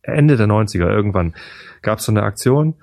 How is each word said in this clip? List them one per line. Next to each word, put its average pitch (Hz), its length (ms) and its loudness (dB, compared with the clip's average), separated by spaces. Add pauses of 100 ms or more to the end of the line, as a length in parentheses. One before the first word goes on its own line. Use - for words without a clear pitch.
Ende 147 320 2
der 107 120 2
neunziger 107 420 0
irgendwann 101 420 0 (500)
gab's 107 240 -4
so 110 60 0
eine 104 120 2
Aktion, 143 580 0